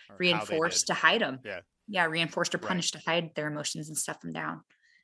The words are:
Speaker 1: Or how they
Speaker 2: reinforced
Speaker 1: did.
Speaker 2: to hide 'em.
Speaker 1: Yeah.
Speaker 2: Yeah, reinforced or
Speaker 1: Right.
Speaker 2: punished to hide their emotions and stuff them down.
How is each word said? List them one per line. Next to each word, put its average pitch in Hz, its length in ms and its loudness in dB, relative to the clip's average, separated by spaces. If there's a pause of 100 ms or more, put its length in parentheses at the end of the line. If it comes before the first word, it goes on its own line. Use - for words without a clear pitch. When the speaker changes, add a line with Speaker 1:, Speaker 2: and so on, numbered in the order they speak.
Speaker 1:
Or 185 120 -10
how 175 240 4
they 160 160 0
Speaker 2:
reinforced 170 260 2
Speaker 1:
did. - 20 -4
Speaker 2:
to - 60 2
hide 185 280 6
'em. 131 220 -2
Speaker 1:
Yeah. 95 180 -8 (260)
Speaker 2:
Yeah, 185 180 2
reinforced 165 480 0
or 170 60 0
Speaker 1:
Right. 208 100 -4
Speaker 2:
punished 175 240 0
to 160 120 -14
hide 165 280 0
their 151 140 -4
emotions 151 400 -6
and 151 100 -8
stuff - 220 -4
them 170 120 -10
down. 156 300 -8 (420)